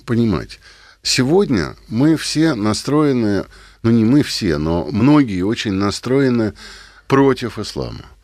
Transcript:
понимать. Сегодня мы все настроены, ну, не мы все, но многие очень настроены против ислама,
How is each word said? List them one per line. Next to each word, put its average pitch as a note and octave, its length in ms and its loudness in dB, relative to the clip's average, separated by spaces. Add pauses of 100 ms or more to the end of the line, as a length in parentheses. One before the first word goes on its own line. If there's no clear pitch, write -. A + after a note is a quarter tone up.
понимать. A2+ 540 -2 (440)
Сегодня C3+ 720 0 (140)
мы D3 260 2
все D3+ 400 -2
настроены, A2+ 880 0 (400)
ну, A2+ 80 2
не A2+ 140 4
мы C3+ 180 4
все, E2 340 -2
но D#2+ 320 -2
многие A#2+ 520 2
очень G#2+ 320 -2
настроены A#2 800 0 (540)
против C3 520 0
ислама, B1+ 460 -10 (180)